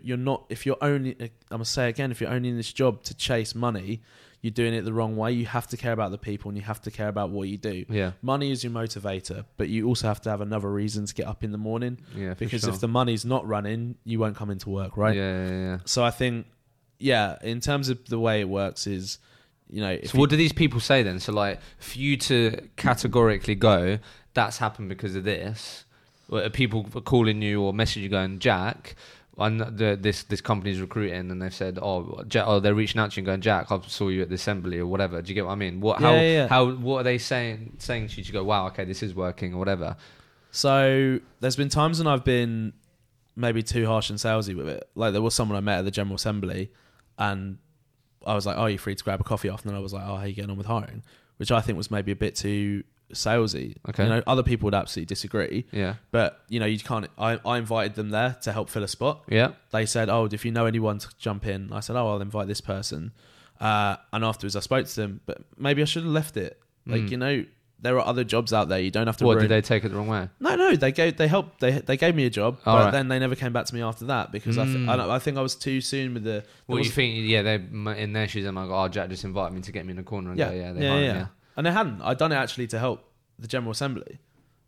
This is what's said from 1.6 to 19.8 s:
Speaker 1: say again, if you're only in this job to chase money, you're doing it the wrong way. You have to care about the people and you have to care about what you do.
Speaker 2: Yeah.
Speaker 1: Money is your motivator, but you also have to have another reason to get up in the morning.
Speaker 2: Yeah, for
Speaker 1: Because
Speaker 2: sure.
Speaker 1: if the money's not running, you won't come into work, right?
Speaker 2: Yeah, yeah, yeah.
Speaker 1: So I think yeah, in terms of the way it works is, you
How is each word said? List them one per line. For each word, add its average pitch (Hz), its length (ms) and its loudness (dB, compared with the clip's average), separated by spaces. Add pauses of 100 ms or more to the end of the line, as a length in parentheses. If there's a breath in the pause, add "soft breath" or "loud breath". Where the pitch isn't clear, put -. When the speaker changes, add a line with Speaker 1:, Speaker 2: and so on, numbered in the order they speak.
Speaker 1:
say 127 160 2
again, 131 220 -2
if 117 100 -6
you're 113 100 -2
only 123 200 0
in 120 80 -2
this - 160 -6
job 127 300 2
to - 100 -10
chase 117 400 -2
money, 110 480 -4 (400 soft breath)
you're 113 80 -2
doing 117 240 2
it 107 100 -2
the 110 80 -4
wrong 110 240 0
way. 110 160 0
You 120 140 0
have 117 220 -4
to 120 100 -8
care 120 140 -2
about 110 180 -2
the 101 80 -8
people 101 320 -8
and 101 80 -6
you 101 60 -10
have 107 180 -8
to 107 80 -8
care 107 180 -4
about 101 220 -2
what 98 180 -4
you 101 80 -6
do. 95 320 -6
Speaker 2:
Yeah. 98 320 0
Speaker 1:
Money 139 300 0
is 123 140 -4
your 120 100 -4
motivator, 104 720 -6 (100)
but 87 140 -2
you 110 160 0
also 120 220 0
have 104 140 0
to 113 80 -2
have 104 120 -2
another 104 280 -2
reason 104 360 -2
to - 80 -10
get - 120 -4
up 107 160 -8
in 107 100 -4
the 107 60 -6
morning. 117 400 -4 (160)
Speaker 2:
Yeah, 95 200 -6
for - 60 -10
Speaker 1:
Because 110 220 -4
Speaker 2:
sure. 107 80 -2
Speaker 1:
if 95 100 -4
the 117 80 0
money's 117 360 2
not 120 240 -2
running, 110 460 -2 (100)
you 113 140 -2
won't 107 180 0
come 104 140 -6
into 98 180 -8
work, 98 300 -4
right? 107 180 4
Speaker 2:
Yeah, 92 300 -2
yeah, 92 40 -2
yeah. 92 360 -4
Speaker 1:
So 123 180 2
I 120 60 4
think 120 360 -4 (540)
yeah, 110 420 2
in 117 180 -4
terms 143 280 -2
of 123 180 -2
the 117 140 -2
way 110 200 2
it 95 80 -2
works 98 380 -2
is, 95 320 -6 (500 soft breath)
you 104 120 -8